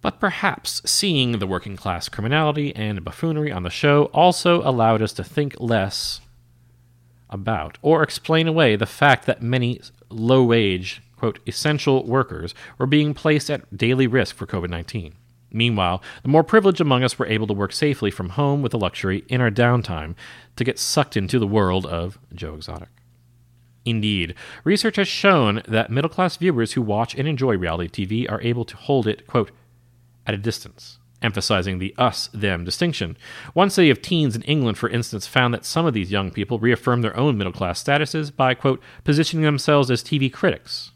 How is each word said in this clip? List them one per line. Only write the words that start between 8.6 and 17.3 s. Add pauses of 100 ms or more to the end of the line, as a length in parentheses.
the
fact
that
many (260)
low-wage, (160)
quote,
"essential
workers" (240)
were
being
placed
at
daily
risk
for
covid
nineteen. (400)
Meanwhile, (200)
the
more
privileged
among
us
were
able